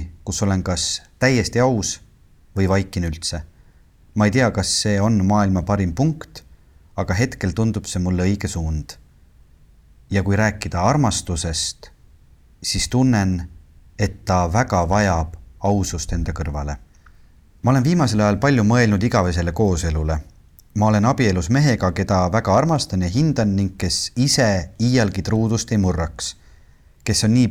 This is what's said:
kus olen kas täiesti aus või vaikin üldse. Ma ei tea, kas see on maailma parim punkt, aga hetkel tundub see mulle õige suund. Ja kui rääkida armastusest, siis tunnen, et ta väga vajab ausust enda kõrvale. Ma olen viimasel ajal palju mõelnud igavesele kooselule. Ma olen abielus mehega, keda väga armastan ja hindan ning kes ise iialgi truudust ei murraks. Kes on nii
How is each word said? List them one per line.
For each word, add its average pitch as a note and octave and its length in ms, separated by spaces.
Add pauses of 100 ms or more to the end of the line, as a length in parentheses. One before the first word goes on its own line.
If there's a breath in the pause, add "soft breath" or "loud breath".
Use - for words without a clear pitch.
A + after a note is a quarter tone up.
(240)
kus - 180
olen F#2+ 200
kas - 400 (160)
täiesti A#2+ 420
aus B2 400 (560)
või F#2+ 120
vaikin F#2+ 400
üldse. E2 320 (760 soft breath)
Ma G#2+ 140
ei - 20
tea, B2+ 200
kas F#2 200 (120)
see G2+ 180
on A2 160 (100)
maailma G2 360
parim F#2+ 320
punkt, D#3 500 (520 soft breath)
aga F#2+ 180
hetkel G#2 420
tundub A2 340
see F#2 120
mulle F2+ 260
õige G2+ 200
suund. D#2+ 460 (1160)
Ja G2 120
kui G2 140
rääkida G#2+ 480
armastusest, G2 1040 (760)
siis - 260
tunnen, G#2 520 (580)
et G2+ 260
ta F2+ 280
väga G#2 360
vajab F#2 460 (300)
ausust F#2+ 480
enda E2 240
kõrvale. D2 400 (880 soft breath)
Ma B2 80
olen C3 120
viimasel C3+ 360
ajal G#2 180
palju C3+ 300
mõelnud G#2+ 340
igavesele F2 540
kooselule. D#2+ 640 (560)
Ma G#2 160
olen G#2 160
abielus G2 440
mehega, A#2 420
keda F#2 400
väga G#2+ 220
armastan C3+ 480
ja F2 60
hindan A#2 480
ning G2 220
kes - 380
ise A2+ 540 (120)
iialgi A2+ 400
truudust A2 500
ei A2 60
murraks. E2 560 (720 soft breath)
Kes G#2+ 200
on A2 100
nii B2 160